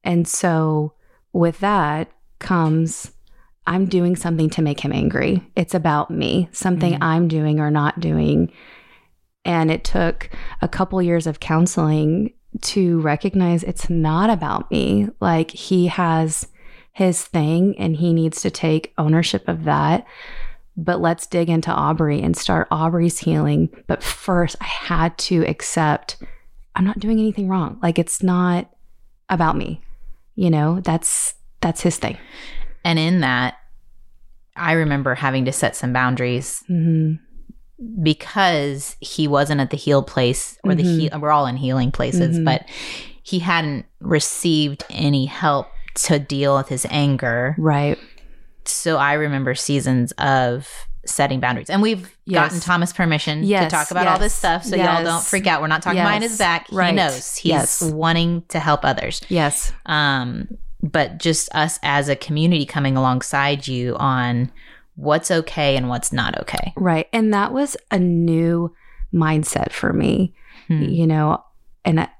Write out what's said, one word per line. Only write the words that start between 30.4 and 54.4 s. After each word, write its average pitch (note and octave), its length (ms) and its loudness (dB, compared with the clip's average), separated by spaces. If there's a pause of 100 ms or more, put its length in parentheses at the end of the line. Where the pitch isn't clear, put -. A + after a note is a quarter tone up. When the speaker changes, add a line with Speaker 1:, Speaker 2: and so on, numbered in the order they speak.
Speaker 1:
know, D#3+ 300 2
that's, - 540 -2 (280)
that's E3 180 -2
his E3+ 160 0
thing. - 200 -6 (680)
Speaker 2:
And E3 140 2
in E3+ 220 2
that, B2+ 360 0 (1000)
I E3 160 0
remember C#3+ 420 0
having C3 320 0
to B2+ 60 -2
set - 220 -2
some B2 200 -4
boundaries B2+ 760 -2
Speaker 1:
Mm-hmm. D#3+ 440 2 (880)
Speaker 2:
because D3+ 960 0
he - 280 -2
wasn't C#3+ 320 2
at C3 100 0
the D#3 60 -4
healed C#3 300 2
place - 580 -2
or F#3 100 4
the D#3+ 80 2
Speaker 1:
Mm-hmm. E3+ 160 4 (160)
Speaker 2:
heal-, D3+ 60 -6
we're D3+ 100 0
all D3 160 4
in B2 100 -4
healing B2+ 360 0
places, E3 440 0
Speaker 1:
Mm-hmm. E3 80 0
Speaker 2:
but C3 200 0 (580)
he - 180 -4
hadn't D#3+ 460 -2 (140)
received D3+ 880 0
any C#3+ 360 0
help C#3+ 420 -2 (260)
to - 240 0
deal C#3 380 0
with C3+ 120 -2
his C3+ 220 -4
anger. C3+ 680 0
Speaker 1:
Right. D3 400 2 (680)
Speaker 2:
So - 320 -2
I C#3+ 180 2
remember C#3 400 0
seasons C3 580 0
of C3 560 0 (360)
setting C3+ 360 0
boundaries. B2 300 -2
And G3 120 2
we've G#3+ 420 -2
Speaker 1:
Yes. E3+ 200 2
Speaker 2:
gotten E3+ 160 -4
Thomas F3 320 0
permission D#3 500 0
Speaker 1:
Yes, G3 220 4
Speaker 2:
to D#3+ 120 0
talk D3+ 140 -2
about F3+ 160 0
all F#3 120 2
this F#3+ 140 2
Speaker 1:
yes, - 60 -2
Speaker 2:
stuff. F3 260 0